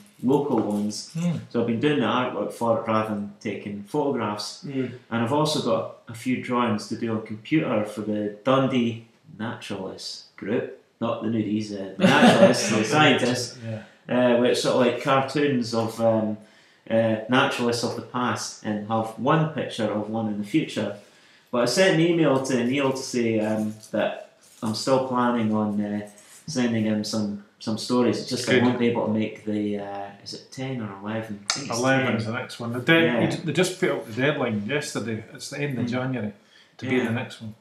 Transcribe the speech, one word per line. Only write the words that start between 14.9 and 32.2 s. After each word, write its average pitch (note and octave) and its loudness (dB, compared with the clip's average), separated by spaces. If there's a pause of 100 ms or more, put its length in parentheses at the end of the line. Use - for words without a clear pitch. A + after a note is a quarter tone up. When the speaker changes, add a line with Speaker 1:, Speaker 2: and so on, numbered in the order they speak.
Speaker 1:
like - -6
cartoons C3+ 2
of, A2+ -2
um, A2 2 (520)
uh, A2+ 4 (120)
naturalists B2+ 0
of A2+ -4
the A2+ -10
past - -6
and G#2 -4
have A2 -2 (120)
one D3+ 2
picture G#2 -4
of G#2+ -4
one A2 -4
in G#2 -4
the G#2 -6
future. B2 -2 (560)
But A#2+ 2
I - 4
sent F#3 4
an D#3+ 4
email D#3+ 4
to A#2+ 0
Neil C3+ 0
to - -4
say, A2+ 0
um, G#2+ -2 (160)
that - -4 (320)
I'm A2 -2
still C3 2
planning A#2+ 0
on, G#2 0
uh, G#2 -4 (380)
sending A#2 0
him G#2+ 0
some, G#2 -4 (160)
some A2 -4
stories. A#2+ 2
It's - -10
just - -4
I C3 4
Speaker 2:
Good. A#2+ 6
Speaker 1:
won't B2 2
be A#2+ 4
able G#2+ 2
to G#2+ 0
make G#2+ -2
the, G#2 -2
uh, G2+ -8 (180)
is A2 -12
it - -16
ten C3 -6
or G#2 -6 (140)
eleven? G#2+ -6
I - 0
think C#3+ -8
it's A#2 -2
Speaker 2:
Eleven C3 4
Speaker 1:
ten. A#2 2
Speaker 2:
is A2 0